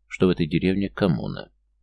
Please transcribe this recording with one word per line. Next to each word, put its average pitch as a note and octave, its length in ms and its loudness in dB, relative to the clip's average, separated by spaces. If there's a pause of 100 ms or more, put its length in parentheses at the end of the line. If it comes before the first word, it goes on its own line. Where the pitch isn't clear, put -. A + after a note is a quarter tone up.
что - 180 -2
в F#2 40 6
этой E2+ 180 0
деревне F#2 420 0
коммуна». G2 640 -2 (320)